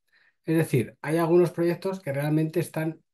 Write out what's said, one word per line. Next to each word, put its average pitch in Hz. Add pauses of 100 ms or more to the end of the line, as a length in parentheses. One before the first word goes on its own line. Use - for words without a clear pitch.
(460)
Es 160
decir, 147
hay 156
algunos 170
proyectos 175
que 139
realmente 156
están 160 (100)